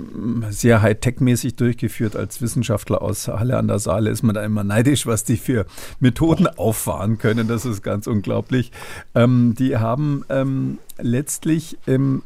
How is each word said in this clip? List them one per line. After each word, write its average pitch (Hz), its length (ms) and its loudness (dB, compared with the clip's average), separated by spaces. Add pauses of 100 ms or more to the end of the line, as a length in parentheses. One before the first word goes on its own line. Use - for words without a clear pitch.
(500)
sehr 113 320 4
Hightech-mäßig 120 720 2
durchgeführt. 117 640 0
Als - 260 -6
Wissenschaftler 113 600 0
aus - 260 -4
Halle 120 280 0
an 110 120 2
der 104 100 0
Saale 107 320 0
ist 113 140 0
man 107 100 2
da 104 80 -2
immer 107 220 -2
neidisch, 113 420 2
was 110 160 0
die 117 140 0
für 117 280 0 (360)
Methoden 160 480 4
auffahren 104 720 -2
können. 113 280 0
Das 117 200 -2
ist 104 180 -4
ganz 104 240 -4
unglaublich. 110 640 -2 (420)
Ähm, 120 420 6
die 131 200 0
haben, 139 520 0
ähm, 135 500 -2 (200)
letztlich, 147 880 -2
ähm, 131 400 0